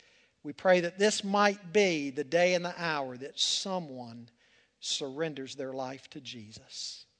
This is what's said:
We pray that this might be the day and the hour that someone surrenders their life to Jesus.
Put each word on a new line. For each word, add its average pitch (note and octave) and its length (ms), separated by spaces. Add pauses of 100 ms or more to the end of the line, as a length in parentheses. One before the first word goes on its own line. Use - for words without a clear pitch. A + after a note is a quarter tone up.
(440)
We D3 100
pray F#3 280
that F3 180
this G#3 240
might G3+ 500
be E3 380
the C#3+ 120
day E3+ 300
and F3 100
the F3 140
hour D3 400
that C3+ 220
someone B2+ 920 (500)
surrenders C3+ 760
their C3+ 180
life C3 380
to D3+ 100
Jesus. A#2+ 840 (140)